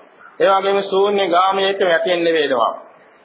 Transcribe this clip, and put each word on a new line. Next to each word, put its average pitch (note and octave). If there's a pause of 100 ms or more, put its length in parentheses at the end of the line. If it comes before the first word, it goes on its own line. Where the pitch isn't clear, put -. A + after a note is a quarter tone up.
(340)
ඒ E3
වගේම G3
ශූන්‍ය G3
ගාමයට F#3+
වැටෙන්න E3+
වෙනවා. C3+ (520)